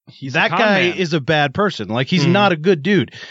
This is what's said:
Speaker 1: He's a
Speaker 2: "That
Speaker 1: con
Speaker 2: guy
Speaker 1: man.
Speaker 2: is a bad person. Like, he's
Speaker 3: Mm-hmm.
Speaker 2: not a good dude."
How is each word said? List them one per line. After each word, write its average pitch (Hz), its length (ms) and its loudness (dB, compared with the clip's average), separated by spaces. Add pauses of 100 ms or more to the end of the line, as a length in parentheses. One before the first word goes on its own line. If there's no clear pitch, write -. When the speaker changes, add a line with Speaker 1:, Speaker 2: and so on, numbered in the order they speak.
Speaker 1:
He's - 280 -14
a 156 60 0
Speaker 2:
"That 214 100 0
Speaker 1:
con 175 80 -2
Speaker 2:
guy 196 320 2
Speaker 1:
man. 160 80 -8
Speaker 2:
is 170 160 -2
a 160 60 0
bad 147 340 0
person. 175 340 -4
Like, 120 200 -2
he's 170 160 2
Speaker 3:
Mm-hmm. 170 80 4
Speaker 2:
not 196 200 4
a 170 40 -2
good 156 260 0
dude." 180 320 0 (160)